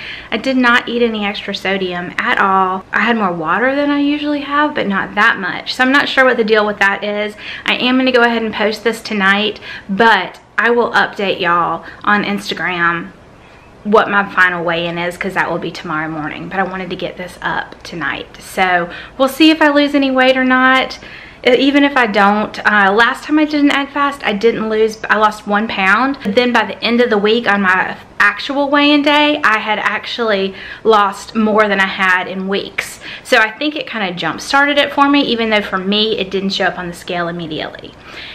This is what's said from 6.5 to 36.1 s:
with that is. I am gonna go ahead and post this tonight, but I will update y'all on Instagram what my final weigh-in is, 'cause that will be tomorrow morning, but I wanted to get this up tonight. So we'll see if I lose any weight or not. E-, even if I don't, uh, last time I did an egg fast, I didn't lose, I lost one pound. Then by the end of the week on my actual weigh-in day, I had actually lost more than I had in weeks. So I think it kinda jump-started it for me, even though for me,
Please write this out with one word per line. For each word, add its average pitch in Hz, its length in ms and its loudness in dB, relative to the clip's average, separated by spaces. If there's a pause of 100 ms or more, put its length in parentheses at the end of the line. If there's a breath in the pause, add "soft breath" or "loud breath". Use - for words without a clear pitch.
with 208 120 -4
that 196 240 2
is. 208 320 -4 (300 loud breath)
I 214 120 0
am 254 200 2
gonna 262 160 2
go 240 100 4
ahead 233 200 2
and 220 120 -4
post 214 300 -2
this 226 160 -2
tonight, 202 580 0 (300 loud breath)
but 202 500 2 (200)
I 220 120 2
will 240 220 2
update 196 480 0
y'all 170 440 0 (200 loud breath)
on 208 200 2
Instagram 175 880 -4 (720 loud breath)
what 214 240 4
my 202 160 0
final 180 400 0
weigh-in 170 320 -2
is, 175 200 -4
'cause 190 180 -8
that 165 160 -2
will 165 80 -2
be 175 120 -8
tomorrow 160 380 -6
morning, 160 400 -8
but 190 120 -4
I - 20 -2
wanted 185 280 -6
to 180 60 -8
get 175 200 -8
this 180 260 -14
up - 400 -8
tonight. - 560 -10
So 180 500 -2 (300 loud breath)
we'll 262 100 2
see 311 220 4
if 320 100 2
I 302 100 6
lose 285 240 2
any 277 160 2
weight 254 260 4
or 262 80 0
not. 254 540 2 (460 loud breath)
E-, 254 100 4
even 277 280 4
if 285 140 2
I 240 100 4
don't, 208 580 2
uh, 208 280 4
last 233 320 2
time 302 140 2
I 311 60 4
did 294 200 2
an 277 80 4
egg 269 180 -2
fast, 277 340 -2
I 214 80 0
didn't 220 360 0
lose, 220 300 0 (120)
I 208 60 4
lost 214 320 0
one 208 180 0
pound. 220 580 0
Then 240 280 2
by 226 120 2
the - 180 -8
end 233 180 2
of 240 100 2
the 214 80 2
week 220 320 2
on 202 120 2
my 185 340 0 (240)
actual 269 500 0
weigh-in 294 320 4
day, 294 400 2
I 214 160 2
had 214 220 -2
actually 202 720 -2 (300 loud breath)
lost 202 500 2
more 214 320 2
than 196 140 0
I 190 60 2
had 185 420 0
in 190 180 -8
weeks. - 540 -6 (240 loud breath)
So 254 140 4
I 220 120 4
think 294 240 -4
it 294 140 -10
kinda 196 240 -6
jump-started 277 640 0
it 285 140 0
for 277 160 4
me, 285 140 4
even 226 280 -2
though 214 100 2
for 196 180 -4
me, 208 400 0